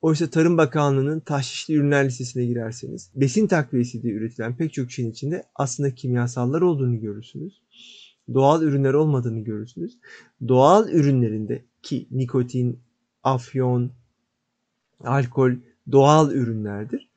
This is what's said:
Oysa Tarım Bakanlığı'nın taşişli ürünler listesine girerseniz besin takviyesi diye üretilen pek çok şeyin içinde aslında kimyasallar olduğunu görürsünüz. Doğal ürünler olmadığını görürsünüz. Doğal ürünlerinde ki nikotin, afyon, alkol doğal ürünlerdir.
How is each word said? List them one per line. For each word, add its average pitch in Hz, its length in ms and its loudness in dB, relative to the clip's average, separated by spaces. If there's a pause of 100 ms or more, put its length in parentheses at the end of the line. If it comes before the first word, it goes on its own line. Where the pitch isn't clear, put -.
Oysa 160 280 0
Tarım 165 280 4
Bakanlığı'nın 147 640 0
taşişli 143 540 -6
ürünler 143 320 2
listesine 123 400 -6
girerseniz 120 680 -8
besin 139 320 2
takviyesi 123 560 -2
diye 117 120 -4
üretilen 113 420 -8
pek 160 160 -4
çok 123 180 -6
şeyin 120 200 -6
içinde 139 320 -8 (120)
aslında 139 400 -4
kimyasallar 123 680 -2
olduğunu 135 400 0
görürsünüz. 113 600 -12 (720)
Doğal 143 280 4
ürünler 139 300 2
olmadığını 135 480 0
görürsünüz. 110 580 -10 (500)
Doğal 151 400 6
ürünlerinde 120 760 0 (180)
ki - 280 -8
nikotin, 123 680 -2 (440)
afyon, 123 720 -2 (1120)
alkol 127 480 0 (400)
doğal 143 400 6
ürünlerdir. 110 840 -4